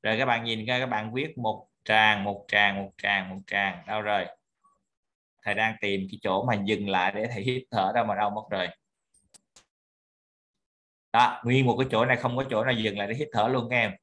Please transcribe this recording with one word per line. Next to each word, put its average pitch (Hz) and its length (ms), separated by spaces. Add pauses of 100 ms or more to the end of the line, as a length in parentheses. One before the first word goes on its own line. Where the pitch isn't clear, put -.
Rồi 110 160
các 135 80
bạn 117 180
nhìn 113 220
coi, 123 140
các 131 60
bạn 110 280
viết 143 240
một 110 300 (160)
tràng, 107 400
một 101 240
tràng, 101 280
một 98 160 (100)
tràng, 98 280
một 95 160
tràng. 95 400
Đâu 107 160
rồi? 101 240 (1160)
Thầy 104 120
đang 110 260
tìm 98 300
cái - 120
chỗ 98 220
mà 123 100 (100)
dừng 101 240
lại 95 240
để 107 200
thầy 101 100
hít 127 280
thở 101 240
đâu 117 100
mà 104 100
đâu 104 160
mất 104 200
rồi. 92 180 (2500)
Đó, 117 320
nguyên 127 220
một 117 120
cái 131 120
chỗ 117 140
này 127 120
không 123 200
có 135 140
chỗ 113 140
nào 131 100
dừng 107 240
lại 101 100
để 110 60
hít 147 180
thở 110 160
luôn 123 220
các 123 60
em. 107 160 (100)